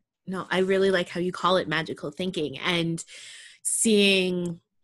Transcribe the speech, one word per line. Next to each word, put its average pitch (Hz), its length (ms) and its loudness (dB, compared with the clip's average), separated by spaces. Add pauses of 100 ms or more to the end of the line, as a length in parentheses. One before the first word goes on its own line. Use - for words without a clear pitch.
(260)
no, 185 240 -6
I 175 100 0
really 190 300 4
like 180 200 2
how 180 100 -4
you 180 120 -2
call 180 260 2
it - 100 -2
magical 160 420 -4
thinking 165 480 -6
and 165 440 -2 (600)
seeing 185 1000 2 (240)